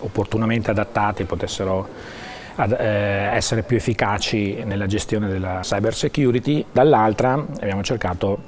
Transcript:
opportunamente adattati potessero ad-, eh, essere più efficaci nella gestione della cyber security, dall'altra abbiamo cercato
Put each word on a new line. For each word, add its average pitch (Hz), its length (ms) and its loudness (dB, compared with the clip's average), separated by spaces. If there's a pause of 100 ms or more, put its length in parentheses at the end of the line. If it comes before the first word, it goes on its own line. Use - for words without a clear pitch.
opportunamente 110 680 0
adattati 104 540 0
potessero 95 640 -2 (680)
ad-, 107 220 2
eh, 101 540 0
essere 117 300 0
più 120 140 0
efficaci 104 880 0
nella 101 220 -4
gestione 104 420 0
della 92 340 -2
cyber 104 320 0
security, 135 760 2
dall'altra 123 640 6
abbiamo 110 500 -2
cercato 98 640 -2